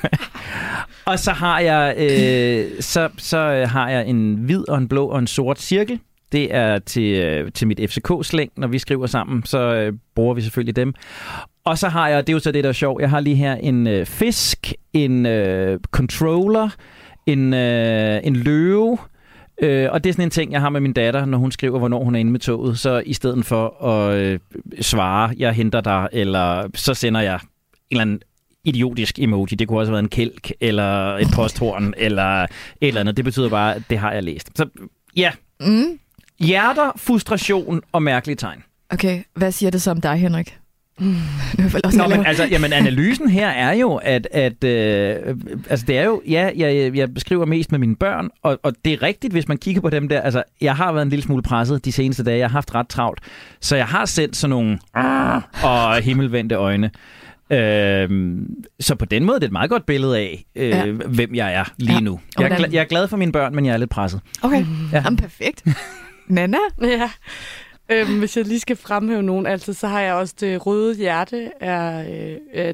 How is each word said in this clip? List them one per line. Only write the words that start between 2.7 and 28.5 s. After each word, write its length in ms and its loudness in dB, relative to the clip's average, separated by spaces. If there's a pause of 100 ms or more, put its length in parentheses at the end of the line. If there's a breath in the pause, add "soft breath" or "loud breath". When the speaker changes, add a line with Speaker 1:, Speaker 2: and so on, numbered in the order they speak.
Speaker 1:
så, 360 -2
så, 200 -4
øh, 320 0
har 200 0
jeg 180 -2
en 280 2
hvid 340 -2
og 80 0
en 100 0
blå 200 0
og 120 -2
en 80 0
sort 340 -2
cirkel. 380 0 (320)
Det 240 0
er 240 2
til, 340 0
øh, 380 0
til 160 -2
mit 120 0 (100)
F 40 -6
C 100 -4
K-slæng. 540 -2
Når 100 -4
vi 120 -2
skriver 280 -2
sammen, 380 -2
så, 140 -2
øh, 340 0 (220)
bruger 180 2
vi 80 -2
selvfølgelig 340 -4
dem. 180 0 (720 loud breath)
Og 120 0
så 120 0
har 180 2
jeg, 200 2
det 60 2
er 20 4
jo 40 2
så 120 0
det, 120 2
der 60 2
er 40 0
sjovt, 280 0
jeg 80 2
har 100 2
lige 160 2
her 200 2
en, 320 2
øh, 180 2
fisk, 680 -2 (200)
en, 320 2
øh, 540 2 (120)
controller, 760 2 (560 loud breath)
en, 280 2
øh, 680 2
en 120 2
løve, 640 2 (640 soft breath)
øh, 300 2
og 120 0
det 60 2
er 40 0
sådan 120 0
en 60 0
ting, 200 -2
jeg 100 0
har 80 2
med 120 0
min 120 0
datter, 320 0
når 120 0
hun 140 2
skriver, 280 -2
hvornår 240 0
hun 120 2
er 40 2
inde 120 2
med 80 0
toget, 400 -2
så 260 0
i 80 -6
stedet 320 -2
for 400 -2
at, 320 2
øh, 220 0 (420)
svare, 560 0
"Jeg 160 0
henter 280 0
dig," 300 0
eller 640 0
så 180 0
sender 280 0
jeg 140 0
en 40 -8 (520)
eller 100 2
anden 180 -2 (440)